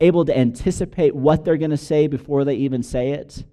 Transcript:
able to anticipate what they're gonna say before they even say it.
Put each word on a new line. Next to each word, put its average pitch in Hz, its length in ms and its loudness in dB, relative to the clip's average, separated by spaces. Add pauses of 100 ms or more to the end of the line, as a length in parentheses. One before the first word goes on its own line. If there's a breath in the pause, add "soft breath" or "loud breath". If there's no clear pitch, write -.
able 170 240 4
to 143 100 0
anticipate 135 800 0
what 151 260 2
they're 165 140 0
gonna 151 220 -2
say 151 280 0
before 139 380 -2
they 139 120 -2
even 127 260 -2
say 127 300 -4
it. - 400 -12